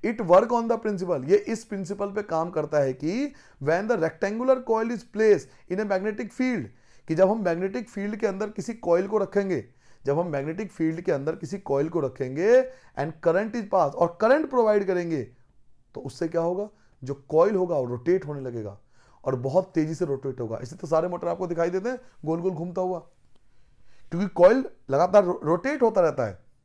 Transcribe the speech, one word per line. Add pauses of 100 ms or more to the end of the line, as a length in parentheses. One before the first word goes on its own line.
It
work
on
the
principle,
ये
इस
प्रिंसिपल
पे
काम
करता
है
कि (300)
when
the
rectangular (140)
coil
is (120)
placed (180)
in
a
magnetic
field, (420)
कि
जब
हम
मैग्नेटिक
फील्ड
के
अंदर
किसी
कॉइल
को
रखेंगे, (420)
जब
हम
मैग्नेटिक
फील्ड
के
अंदर
किसी
कॉइल
को
रखेंगे (380)
and (140)
current
is
pass,
और
करंट
प्रोवाइड
करेंगे, (760)
तो
उससे
क्या
होगा? (340)
जो (160)
कॉइल
होगा
वो
रोटेट
होने
लगेगा (480)
और
बहुत
तेजी
से
रोटेट
होगा।
इसलिए
तो
सारे
मोटर
आपको
दिखाई
देते
हैं (240)
गोल
गोल
घूमता
हुआ, (1120)
क्योंकि
कॉइल (240)
लगातार
रो-,
रोटेट
होता
रहता
है। (140)